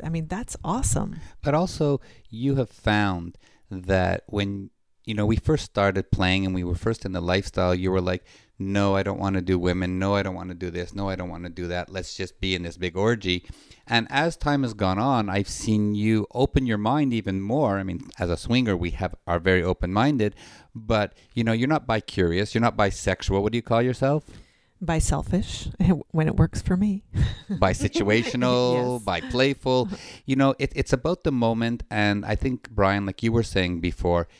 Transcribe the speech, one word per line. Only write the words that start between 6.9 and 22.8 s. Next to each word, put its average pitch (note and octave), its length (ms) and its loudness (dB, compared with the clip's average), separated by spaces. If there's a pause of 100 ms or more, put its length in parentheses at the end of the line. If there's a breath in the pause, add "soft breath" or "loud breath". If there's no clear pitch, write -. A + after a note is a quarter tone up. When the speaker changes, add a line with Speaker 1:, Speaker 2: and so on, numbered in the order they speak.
Speaker 2:
in F#2+ 100 -6
the F2+ 80 -2
lifestyle, F2+ 540 0
you F#2 160 0
were F#2 100 2
like, F2+ 220 -2 (360 soft breath)
"No, G2 360 2
I G2 80 2
don't G2 160 -4
wanna F#2+ 220 0
do F2+ 180 2
women. F2+ 400 0
No, G2 160 0
I G2+ 80 0
don't F#2 120 -6
wanna F2+ 180 -12
do F2 180 -8
this. F2 240 -8
No, G2 140 -4
I F#2+ 80 -4
don't F2+ 120 -8
wanna E2+ 200 -12
do F2 180 -8
that. F2 240 -6
Let's F#2 240 -8
just - 260 -10
be F#2+ 140 0
in F2 80 -2
this E2+ 140 -10
big F2+ 200 -4
orgy." G2 480 0 (400 loud breath)
And A#2 240 0
as D#3 280 0
time C#3+ 260 0
has A#2 100 -2
gone G2 260 0
on, A#2 300 0
I've G2 200 0
seen G#2 460 0
you G#2+ 380 2
open C3+ 320 2
your A2+ 120 0
mind B2+ 360 2
even G2 280 -2
more. A2 360 0
I G2 60 -2
mean, F#2+ 240 -6 (120)
as F2+ 100 -2
a E2+ 80 0
swinger, A#2 400 0
we E2+ 140 -2
have, - 240 -4 (100)
are F2 140 0
very F2+ 240 4
open-minded, G#2 680 2 (420 loud breath)
but, A2 380 0 (200 soft breath)
you A#2 100 0
know, A2+ 100 2
you're A#2 160 0
not D#3 180 0
bi-curious, G2 680 0
you're A2+ 60 2
not A#2+ 160 2
bisexual. G2 640 0